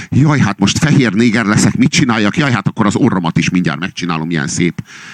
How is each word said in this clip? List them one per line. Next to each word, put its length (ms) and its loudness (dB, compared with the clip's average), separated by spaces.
„Jaj, 300 2
hát 180 0
most 200 0
fehér 340 2
néger 320 2
leszek, 320 2
mit 140 2
csináljak? 460 0
Jaj, 160 0
hát 160 -2
akkor 180 -2
az 100 0
orromat 420 0
is 120 0
mindjárt 300 0
megcsinálom 500 -6
ilyen 180 -2
szép 340 -4